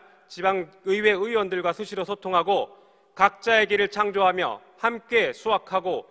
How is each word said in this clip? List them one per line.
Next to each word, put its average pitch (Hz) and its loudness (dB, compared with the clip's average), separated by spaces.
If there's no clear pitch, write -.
지방의회 190 0
의원들과 185 -2
수시로 196 -8
소통하고 185 -2
각자의 208 2
길을 202 0
창조하며 185 0
함께 220 -2
수확하고 185 -4